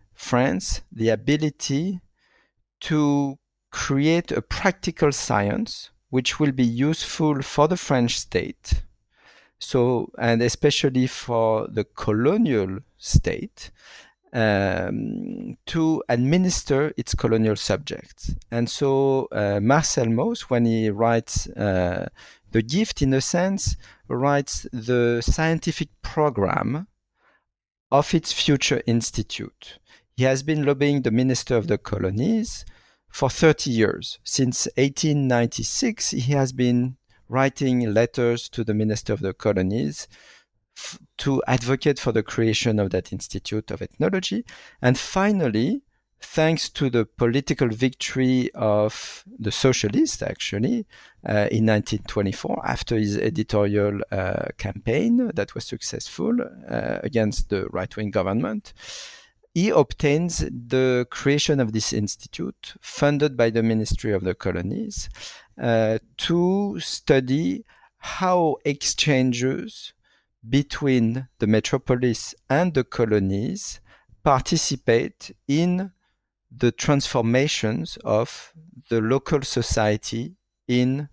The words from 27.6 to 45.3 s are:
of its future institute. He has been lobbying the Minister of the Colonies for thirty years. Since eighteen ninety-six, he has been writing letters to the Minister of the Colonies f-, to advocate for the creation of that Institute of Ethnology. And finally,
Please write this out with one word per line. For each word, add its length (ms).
of 220
its 180
future 540
institute. 920
He 80
has 180
been 220
lobbying 380
the 80
Minister 460
of 100
the 120
Colonies 840
for 220
thirty 400
years. 520
Since 540
eighteen 520
ninety-six, 840
he 220
has 200
been 440
writing 640
letters 560
to 120
the 120
Minister 380
of 80
the 120
Colonies 760
f-, 220
to 280
advocate 520
for 140
the 100
creation 560
of 120
that 220
Institute 580
of 100
Ethnology. 640
And 160
finally, 840